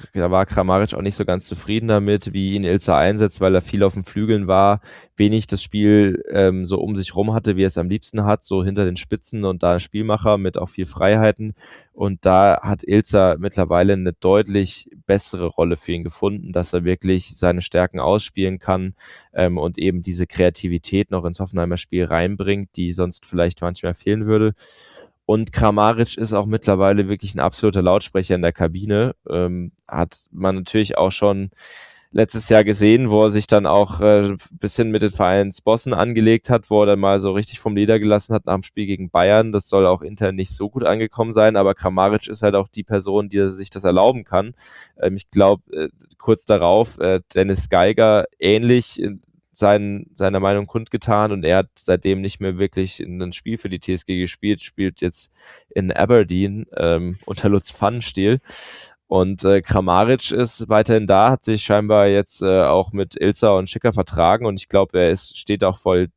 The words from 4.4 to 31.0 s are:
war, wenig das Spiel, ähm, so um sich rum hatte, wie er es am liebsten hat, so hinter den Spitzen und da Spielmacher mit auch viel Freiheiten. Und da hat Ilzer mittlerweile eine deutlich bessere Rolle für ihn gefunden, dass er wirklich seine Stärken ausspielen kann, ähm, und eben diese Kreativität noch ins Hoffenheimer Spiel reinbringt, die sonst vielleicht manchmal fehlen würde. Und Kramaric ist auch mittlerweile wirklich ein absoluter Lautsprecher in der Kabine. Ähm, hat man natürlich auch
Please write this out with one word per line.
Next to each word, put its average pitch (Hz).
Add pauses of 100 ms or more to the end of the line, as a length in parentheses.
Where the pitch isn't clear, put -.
war, 98 (340)
wenig 104
das -
Spiel, 104
ähm, 92
so 92
um 104
sich 95
rum 104
hatte, 107
wie 95
er 95
es 92
am 87
liebsten 104
hat, 104
so 92
hinter 98
den 90
Spitzen -
und 92
da 87
Spielmacher 104
mit 95
auch 87
viel -
Freiheiten. 107 (400)
Und 98
da 95
hat -
Ilzer 95
mittlerweile 90
eine 92
deutlich 98 (160)
bessere 98
Rolle 85
für -
ihn 85
gefunden, 92
dass 87
er 87
wirklich 92
seine 87
Stärken 90
ausspielen 95
kann, 92 (400)
ähm, 90
und 82
eben 90
diese 87
Kreativität 90
noch 90
ins 85
Hoffenheimer 90
Spiel 90
reinbringt, 95
die 87
sonst 90
vielleicht 87
manchmal 87
fehlen 107
würde. 107 (760)
Und 110
Kramaric 110
ist 110
auch 101
mittlerweile 98
wirklich 98
ein 85
absoluter 95
Lautsprecher 92
in 90
der 85
Kabine. 101 (140)
Ähm, 90 (160)
hat -
man 95
natürlich 98
auch 92